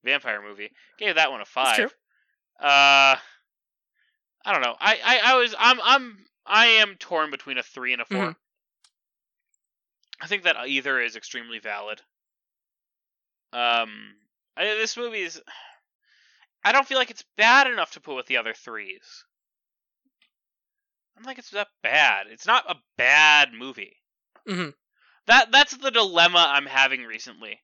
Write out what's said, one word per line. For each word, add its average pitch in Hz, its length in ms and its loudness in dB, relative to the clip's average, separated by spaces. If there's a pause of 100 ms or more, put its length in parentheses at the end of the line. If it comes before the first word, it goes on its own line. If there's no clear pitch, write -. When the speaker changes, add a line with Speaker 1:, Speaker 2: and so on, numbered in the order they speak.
Speaker 1:
Vampire 123 380 -4
movie. 104 280 -16 (280)
Gave 202 180 -4
that 156 140 2
one 120 100 -10
a 101 40 -12 (100)
Speaker 2:
That's 127 220 0
true. 240 120 -2
Speaker 1:
five. - 40 -14 (680)
Uh, 139 580 6 (1300)
I 208 80 -2
don't 156 80 0
know. 120 180 -2
I, 214 260 0
I, 240 160 2 (120)
I 262 60 4
was, 240 200 0
I'm, 240 240 2
I'm, 240 360 0 (280)
I 214 200 2
am 214 300 2
torn 156 340 -6
between 135 280 -12
a 123 40 -6
three 127 320 -10
and 120 80 -8
a - 20 -8
four. 202 140 -8
Speaker 2:
Mm-hmm. 180 120 -4 (1900)
Speaker 1:
I - 40 -16
think 196 180 -6
that 165 120 2 (100)
either 135 340 -2
is 117 160 -6
extremely 117 440 -16
valid. 104 400 -12 (1500)
Um, 113 600 -4 (420)
I, 175 80 -6
this 214 340 -6
movie 226 240 -10
is, 165 180 -14 (1200)
I 214 100 0
don't 269 140 0
feel 269 120 -4
like 247 120 -2
it's - 140 -20 (140)
bad 247 300 4
enough 208 240 -4
to 156 80 -20
put 143 160 -12
with 123 100 -10
the 131 100 -4
other 113 160 -4
threes. - 720 -18 (1900)
I 208 40 -20
don't 233 60 -20
think 262 120 -16
it's - 120 -20
that 202 180 -8 (140)
bad. 113 480 2
It's 113 160 -14
not 220 240 0
a 165 60 -4 (220)
bad 147 560 4
movie. 113 420 -16 (520)
Speaker 2:
Mm-hmm. 175 220 -6 (560)
Speaker 1:
That, 233 260 4
that's 285 240 2
the 262 140 -6
dilemma 175 600 2
I'm 143 120 0
having 135 400 0
recently 110 600 -16